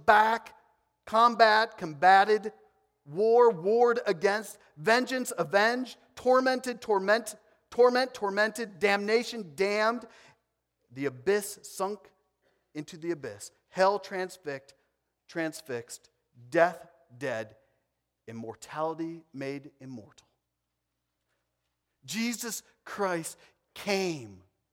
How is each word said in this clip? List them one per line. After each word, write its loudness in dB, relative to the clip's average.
back, 4
combat 4
combated, 4
war 4
warred 2
against, -2
vengeance 0
avenged, 0
tormented 0
torment, 0
torment, 4
tormented, -4
damnation, 0
damned, 0
the -6
abyss, -4
sunk -8
into -14
the -8
abyss, -14
hell 0
transfixed, -12
transfixed, -10
death 2
dead, -8
immortality -10
made -12
immortal. -20
Jesus -8
Christ -6
came -6